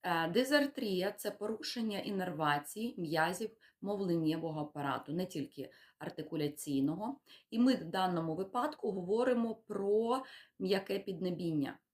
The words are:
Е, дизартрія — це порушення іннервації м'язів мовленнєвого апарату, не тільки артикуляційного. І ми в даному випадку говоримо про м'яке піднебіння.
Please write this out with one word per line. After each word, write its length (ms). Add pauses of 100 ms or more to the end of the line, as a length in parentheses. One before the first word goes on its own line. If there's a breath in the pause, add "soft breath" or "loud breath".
Е, 240
дизартрія — 880
це 140
порушення 680
іннервації 960
м'язів 520 (320 soft breath)
мовленнєвого 800
апарату, 520
не 120
тільки 460 (280 loud breath)
артикуляційного. 1200 (300 loud breath)
І 100
ми 160
в 100
даному 500
випадку 560
говоримо 640
про 680 (360 loud breath)
м'яке 400
піднебіння. 760 (160)